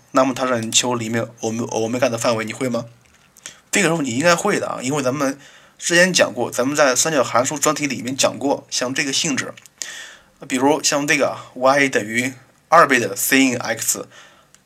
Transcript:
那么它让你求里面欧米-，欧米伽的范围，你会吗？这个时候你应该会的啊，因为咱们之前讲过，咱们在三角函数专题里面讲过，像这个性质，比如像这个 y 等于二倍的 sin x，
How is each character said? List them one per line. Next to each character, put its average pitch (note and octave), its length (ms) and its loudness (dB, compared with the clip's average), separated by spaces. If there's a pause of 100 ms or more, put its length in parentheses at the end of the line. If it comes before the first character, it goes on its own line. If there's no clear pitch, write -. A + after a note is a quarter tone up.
(120)
那 C3 140 4
么 C3 80 -2
它 C3 120 -4
让 B2 160 0
你 A2 80 -6
求 B2 240 0
里 A2+ 160 -4
面 A#2 160 -2 (140)
欧 A2+ 100 -4
米-， A2+ 220 -4
欧 A2 160 0
米 B2 100 -4
伽 B2 120 2
的 - 80 -6
范 A#2+ 180 0
围， A2 100 -4
你 G#2+ 80 -8
会 C3+ 160 -4
吗？ A#2+ 160 -6 (880)
这 G#3 100 2
个 E3+ 60 4
时 D#3+ 60 2
候 E3 80 -2
你 C3+ 160 -4
应 - 20 -2
该 E3+ 160 6
会 E3+ 240 0
的 - 80 -4
啊， - 140 -8
因 C3 120 -4
为 D3 80 -2
咱 B2+ 140 0
们 C#3 240 -2 (400)
之 F3 160 0
前 F3+ 160 6
讲 G2+ 220 2
过， A2+ 180 -4
咱 B2 160 -2
们 D3 80 -4
在 C#3+ 180 4
三 D#3+ 200 0
角 C3 100 4
函 A#2+ 220 0
数 D3 120 -4
专 D3+ 160 2
题 D3 140 -4
里 C3 140 -6
面 B2+ 160 -8
讲 A2 200 0
过， - 320 -4
像 B2+ 240 -4
这 D3+ 120 -2
个 C3+ 80 -4
性 C#3 240 -2
质， - 160 -8 (960)
比 C3+ 80 -2
如 C#3 260 2
像 D3 240 0
这 D#3 80 4
个 A#2 220 0 (160)
y C3+ 340 4
等 B2 160 0
于 A#2+ 300 -4 (340)
二 D#3+ 180 6
倍 C3+ 140 4
的 G2+ 160 -2
sin C3+ 420 2
x， - 520 -6 (560)